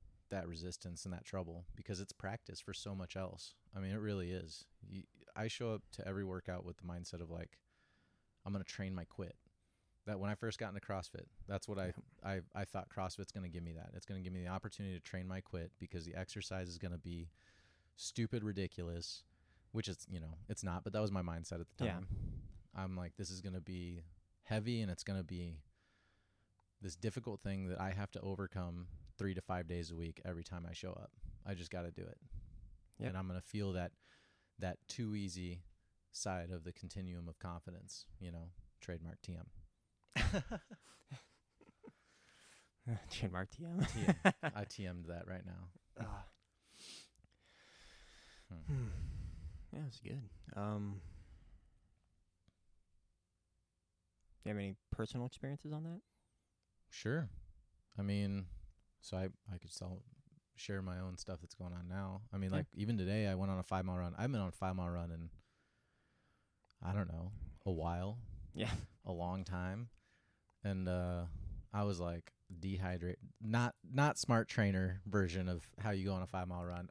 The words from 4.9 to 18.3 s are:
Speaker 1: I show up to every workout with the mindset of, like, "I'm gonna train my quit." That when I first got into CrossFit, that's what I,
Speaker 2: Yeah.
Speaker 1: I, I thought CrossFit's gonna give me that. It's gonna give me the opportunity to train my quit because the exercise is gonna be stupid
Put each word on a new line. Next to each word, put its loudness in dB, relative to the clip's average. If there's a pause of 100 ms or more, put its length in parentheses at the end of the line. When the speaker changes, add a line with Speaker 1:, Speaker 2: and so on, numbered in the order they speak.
Speaker 1:
I 2
show 2
up -2
to -6
every 2
workout 0
with -6
the -18
mindset -4
of, -4
like, -4 (880)
"I'm 0
gonna 2
train -2
my 0
quit." -6 (680)
That 0
when 4
I 2
first 0
got -2
into -4
CrossFit, -4 (200)
that's 0
what 2
I, 2
Speaker 2:
Yeah. 2 (320)
Speaker 1:
I, 2 (200)
I 0
thought -2
CrossFit's -2
gonna -4
give -4
me -2
that. -8
It's -10
gonna -2
give -2
me 0
the 0
opportunity -2
to -6
train -4
my -2
quit -4
because -4
the -6
exercise -2
is -6
gonna -2
be -4 (680)
stupid 0